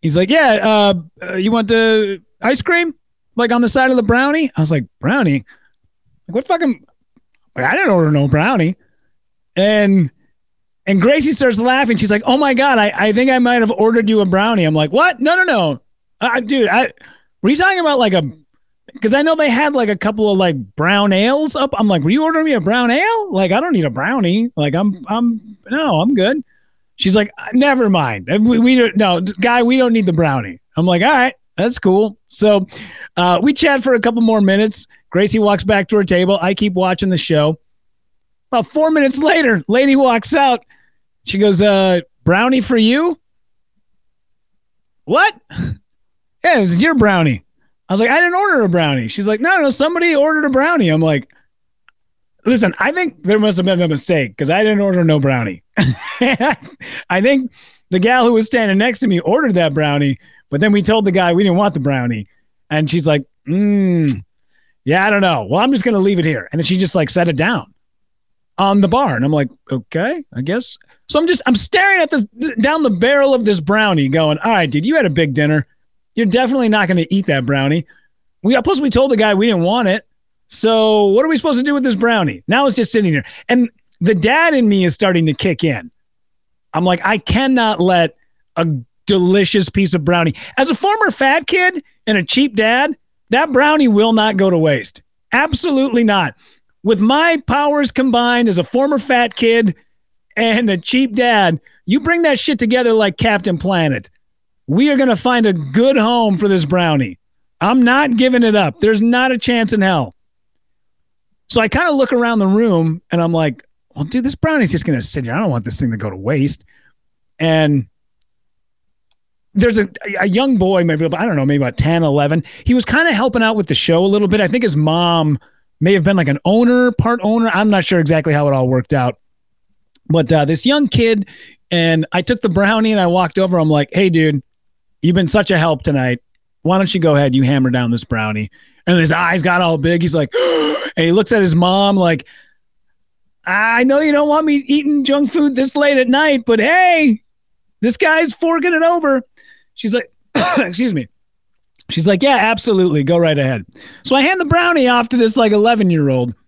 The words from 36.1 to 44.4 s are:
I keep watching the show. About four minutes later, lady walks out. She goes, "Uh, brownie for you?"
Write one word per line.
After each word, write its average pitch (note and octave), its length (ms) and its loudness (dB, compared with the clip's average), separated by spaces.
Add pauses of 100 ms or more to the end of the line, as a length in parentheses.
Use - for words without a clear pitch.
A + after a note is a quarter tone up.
I F#3 140 -2
keep G#3 180 -2
watching F#3 380 -2
the F3 80 0
show. D#3 420 0 (920)
About A#3+ 160 -2
four D#4 240 0
minutes C#4 280 0
later, D4 500 0
lady C4+ 260 2
walks B3+ 400 0
out. C#4 300 0 (600)
She - 120 -6
goes, G3 240 2
"Uh, F#3+ 400 2 (240)
brownie A#3 380 2
for A#3+ 160 0
you?" C#4+ 420 0 (1800)